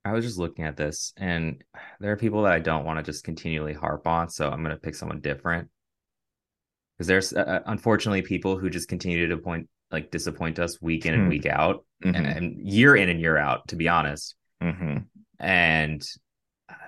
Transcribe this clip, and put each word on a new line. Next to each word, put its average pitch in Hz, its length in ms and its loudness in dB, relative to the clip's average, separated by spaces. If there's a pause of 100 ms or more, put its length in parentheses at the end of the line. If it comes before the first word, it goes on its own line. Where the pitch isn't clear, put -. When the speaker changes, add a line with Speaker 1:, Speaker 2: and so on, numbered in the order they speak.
Speaker 1:
I 101 100 -4
was 117 120 -2
just 104 140 -6
looking 80 260 -4
at 76 120 -6
this, 76 400 -6
and 82 460 -4 (360)
there 101 120 -4
are 104 60 0
people 107 260 0
that 95 100 6
I 82 60 4
don't 80 260 0
wanna 80 180 -4
just 73 200 -8
continually 80 500 -6
harp 76 340 -4
on, 82 220 2
so 73 200 -2
I'm 71 140 -4
gonna 78 140 -4
pick 78 180 -10
someone 76 260 -10
different. 82 480 -4 (1300)
'Cause 82 100 -4
there's, 95 260 4
uh, - 80 0
uh, 92 240 0
unfortunately 104 560 2
people 95 360 -2
who 92 120 -4
just 87 180 -4
continue 87 400 0
to 82 100 -2
point, 85 320 -6 (220)
like, 80 200 -6
disappoint 82 480 -4
us 85 220 -4
week 82 240 -2
in 82 80 2
and 101 100 4
Speaker 2:
Hmm. 90 60 4
Speaker 1:
week 73 160 0
out, 73 400 2 (180)
Speaker 2:
Mm-hmm. 90 120 2
Speaker 1:
and, 80 120 0
and - 400 -6
year 123 280 8
in 95 140 6
and 82 100 0
year 80 180 4
out, 71 320 0
to - 60 -8
be 82 120 0
honest. 76 480 0 (260)
Speaker 2:
Mm-hmm. 82 380 -2 (400)
Speaker 1:
And, 80 680 4 (600)
uh, - 40 -18 (140)